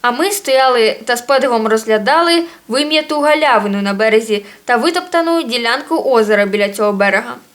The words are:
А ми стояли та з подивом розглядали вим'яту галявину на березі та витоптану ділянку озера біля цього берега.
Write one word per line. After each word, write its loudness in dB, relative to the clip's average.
А 0
ми -2
стояли 2
та 0
з -10
подивом 0
розглядали 2
вим'яту -2
галявину 2
на -2
березі 0
та 2
витоптану 0
ділянку -4
озера 2
біля -2
цього -2
берега. 0